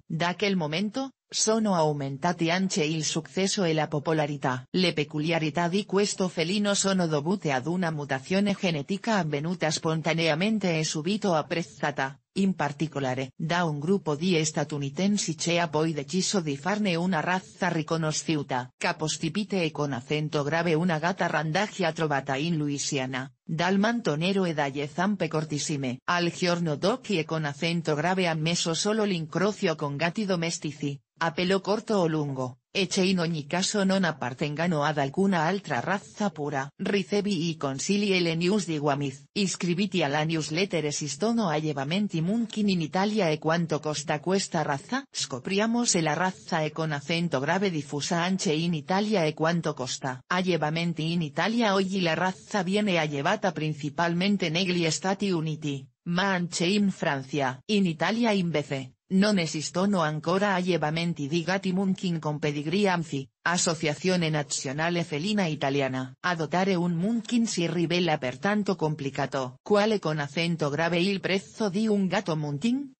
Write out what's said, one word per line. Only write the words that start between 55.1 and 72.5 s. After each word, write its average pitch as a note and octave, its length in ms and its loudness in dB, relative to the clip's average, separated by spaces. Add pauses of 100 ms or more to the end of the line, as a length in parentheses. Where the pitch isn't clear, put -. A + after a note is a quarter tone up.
Uniti, D#3 580 -2 (200)
ma F#3 260 0
anche F3 320 -2
in G3+ 260 2
Francia. C3+ 640 -2 (100)
In G3+ 180 2
Italia F#3+ 460 0
invece, D3+ 640 -2 (180)
non G3+ 240 4
esistono F3 640 0
ancora E3 560 2
allevamenti E3 720 0
di E3 160 0
gatti F#3+ 280 -2
munkin F#3 460 0
con D3+ 220 -4
pedigree D3+ 480 0
Anfi, D#3+ 420 -2 (140)
Associazione E3+ 840 0
Nazionale D3+ 760 -2
Felina G3 400 -2
Italiana. C3+ 680 -2 (100)
Adottare F3+ 520 0
un F3 200 0
munkin A3+ 520 0
si F3 240 -2
rivela E3+ 480 2
pertanto G3 580 0
complicato. C#3 840 -2
Quale G#3 380 4
con D#3 180 -2
accento D#3 520 0
grave E3 300 2
il F#3+ 200 2
prezzo G3 500 -2
di G#3+ 180 0
un G3+ 200 2
gatto F3 280 0
munkin? F#3+ 640 -2